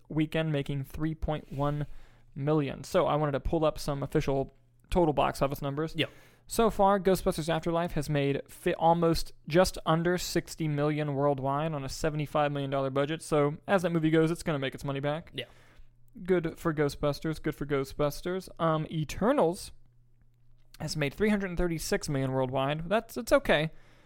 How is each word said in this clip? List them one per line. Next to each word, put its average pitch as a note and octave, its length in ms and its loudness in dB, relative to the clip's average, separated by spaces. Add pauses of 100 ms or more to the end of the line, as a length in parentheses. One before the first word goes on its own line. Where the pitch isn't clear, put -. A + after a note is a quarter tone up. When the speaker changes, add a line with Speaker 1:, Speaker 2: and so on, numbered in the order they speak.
Speaker 1:
weekend, D#3+ 440 0
making C#3+ 320 -2
three D#3 320 -4
point - 360 -6
one C#3+ 360 -2 (480)
million. C#3+ 480 0
So D#3+ 240 2
I D3 80 2
wanted D3+ 180 0
to C3 60 0
pull D#3+ 260 0
up D3+ 140 0
some C#3 240 -4
official C3+ 500 0 (380)
total E3 220 4
box C#3 280 2
office C#3 220 0
numbers. D3 340 -4
Speaker 2:
Yep. C#3+ 140 0 (400)
Speaker 1:
So A3+ 200 2
far, G3+ 280 4
Ghostbusters F3+ 480 2
Afterlife E3 440 0
has C#3+ 180 -2
made C#3 380 0
fi-, - 260 -2
almost E3 600 2 (140)
just F3 380 4
under E3+ 320 2
sixty - 500 -4
million D3 460 0
worldwide C#3 640 0
on C#3 80 -6
a C3+ 60 -8
seventy-five D3+ 640 0
million C#3 200 -2
dollar C3+ 180 0
budget. C#3 320 -2
So D3 360 2 (100)
as G3 160 4
that E3+ 80 0
movie D#3+ 180 2
goes, D#3+ 220 4
it's E3+ 120 -6
gonna D#3 140 -2
make C3+ 160 -2
its - 120 -12
money C#3 160 -4
back. D3 340 -4
Speaker 2:
Yeah. C#3+ 100 -8 (800)
Speaker 1:
Good F3 340 0
for E3+ 160 -2
Ghostbusters. D3 680 -2
Good D3+ 120 -4
for - 140 -8
Ghostbusters. D3 800 -4 (100)
Um, D#3+ 300 0
Eternals F#3 800 0 (1080)
has D#3 180 -6
made C#3+ 160 0
three G#3+ 160 2
hundred G3 260 0
thirty-six F3 540 0
million C3+ 220 0
worldwide. C3+ 580 0
That's, A3+ 260 -2
it's A#3+ 160 -2
okay. F3+ 380 4 (360)